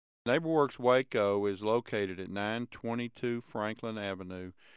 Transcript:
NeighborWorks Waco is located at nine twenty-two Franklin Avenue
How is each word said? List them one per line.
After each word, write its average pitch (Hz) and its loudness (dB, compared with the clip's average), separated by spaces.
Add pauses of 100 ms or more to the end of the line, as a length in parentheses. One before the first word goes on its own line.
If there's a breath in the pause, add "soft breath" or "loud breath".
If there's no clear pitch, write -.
(260)
NeighborWorks 151 2
Waco 120 4
is 101 -2
located 107 0
at 92 -10
nine 107 -4
twenty-two 120 -4
Franklin 110 -4
Avenue 92 -8 (240 loud breath)